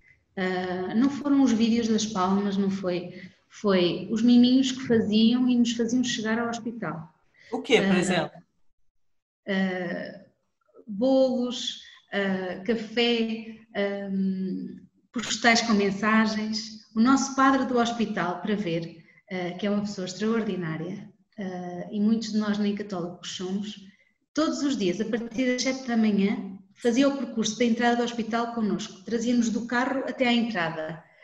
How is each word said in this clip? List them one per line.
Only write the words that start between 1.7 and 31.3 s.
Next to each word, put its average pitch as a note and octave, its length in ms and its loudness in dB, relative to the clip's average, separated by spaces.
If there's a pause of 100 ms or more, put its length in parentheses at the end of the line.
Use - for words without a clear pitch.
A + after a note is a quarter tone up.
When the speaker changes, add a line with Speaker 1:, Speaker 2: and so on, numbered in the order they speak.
Speaker 1:
das A3 200 2
palmas, G3 500 0
não G3 140 2
foi, F3+ 420 -4 (380)
foi F#3 600 0
os A3+ 120 0
miminhos B3 500 6
que - 140 -8
faziam A3+ 640 4
e B3 80 4
nos A#3 140 2
faziam A#3+ 300 0
chegar A3 360 -2
ao A#3 100 -4
hospital. A3+ 640 -8 (400)
Speaker 2:
O C4 80 -6
quê, A3 220 4
por G3 120 4
Speaker 1:
Ah, F#3 40 4
Speaker 2:
exemplo? E3+ 440 0 (1080)
Speaker 1:
ah, F#3 680 -4 (640)
bolos, B3 960 0 (280)
ah, F#3+ 540 -2
café, A3+ 960 -2 (180)
ahm, F#3+ 1040 -4 (320)
postais A3+ 480 2
com A3+ 140 0
mensagens. G#3+ 1000 0 (220)
O A3 40 2
nosso C4 360 4
padre C4+ 300 4
do B3 120 0
hospital, G#3 600 -2
para G#3+ 160 -2
ver, E3 480 -6 (260)
ah, F3+ 280 -6
que G#3 80 -6
é G3+ 40 0
uma G#3 120 0
pessoa F#3+ 240 -6
extraordinária, F#3 1080 -4 (260)
ah, F3+ 520 -8
e G#3+ 100 -4
muitos G#3+ 320 2
de G#3+ 60 0
nós G#3 180 0
nem G3+ 180 0
católicos F3+ 600 -8
somos, F#3+ 400 -6 (560)
todos D#4 300 0
os C4+ 160 0
dias, F#3 200 0
a G#3+ 60 -2
partir A#3 480 -2
das B3 100 -2
sete C4 240 -4
da A#3 80 -2
manhã, G#3+ 600 2 (180)
fazia B3 320 2
o C#4 120 2
percurso A3+ 400 -4
da B3 80 4
entrada A#3+ 300 2
do A#3+ 60 0
hospital A#3 520 -4
connosco, G3+ 500 -4
trazia-nos A3+ 460 0
do G3+ 160 -2
carro C4 420 -2
até B3+ 180 -2
à A#3+ 60 4
entrada. E3 720 -2 (200)